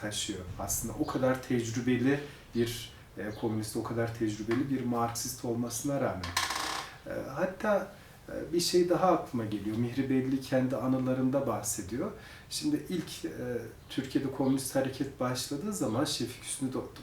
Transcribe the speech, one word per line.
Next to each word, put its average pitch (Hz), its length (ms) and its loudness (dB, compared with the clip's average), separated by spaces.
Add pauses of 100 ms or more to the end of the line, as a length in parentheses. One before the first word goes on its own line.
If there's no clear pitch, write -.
taşıyor 104 380 -4 (200)
aslında. 110 400 -2
O 147 80 2
kadar 127 360 2
tecrübeli 123 760 2 (360)
bir, - 380 0 (240)
e, 98 60 -6 (180)
komünist, 110 340 -2
o 113 80 -2
kadar 113 320 -2
tecrübeli 113 540 0
bir 120 160 0
Marksist 117 600 -2
olmasına 120 560 0
rağmen. 92 220 0 (840)
E, - 60 -6 (220)
hatta, - 560 2 (380)
e, 110 240 -6
bir 175 60 6
şey 175 300 6
daha 180 220 6
aklıma 123 340 2
geliyor. 104 320 -2
Mihri 123 320 2
Belli 131 320 4
kendi 127 340 2
anılarında 127 720 2
bahsediyor. 113 640 -2 (380)
Şimdi 147 400 0
ilk, 170 360 -4
e, - 60 -4 (580)
Türkiye'de - 420 0
komünist 135 440 2
hareket 135 440 0
başladığı 143 540 -2
zaman 120 320 2
Şefik - 380 -4
Hüsnü 127 300 -4
de 123 40 0 (260)